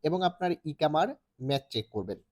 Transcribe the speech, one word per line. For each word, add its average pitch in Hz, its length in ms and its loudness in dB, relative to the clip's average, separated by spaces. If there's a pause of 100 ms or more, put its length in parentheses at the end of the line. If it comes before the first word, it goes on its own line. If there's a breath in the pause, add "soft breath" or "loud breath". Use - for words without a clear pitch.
এবং 170 120 0 (120)
আপনার 180 200 -2 (200)
ইকামার 156 380 2 (400)
ম্যাচ 139 160 0 (100)
চেক 110 220 -4
করবেন। 98 240 -6 (120)